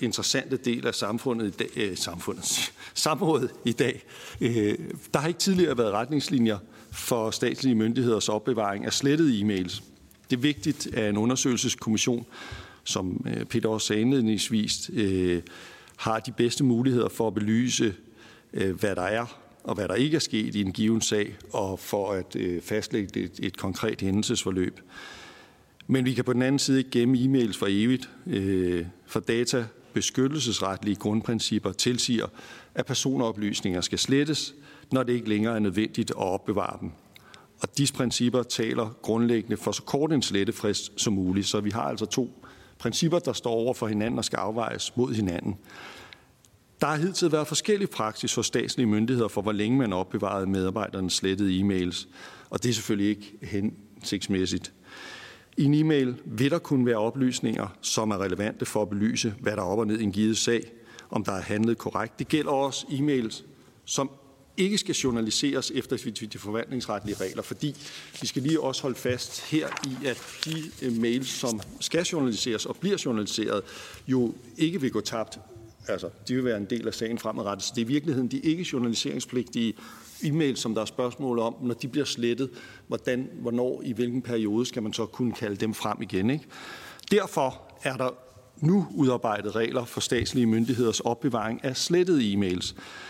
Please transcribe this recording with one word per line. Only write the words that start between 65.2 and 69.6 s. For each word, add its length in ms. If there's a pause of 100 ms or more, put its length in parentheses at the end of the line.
efter 220
de, 140 (160)
de 120
forvaltningsretlige 840
regler, 220
fordi 320 (460)
vi 60
skal 160
lige 180
også 220
holde 140
fast 540
her 180 (180)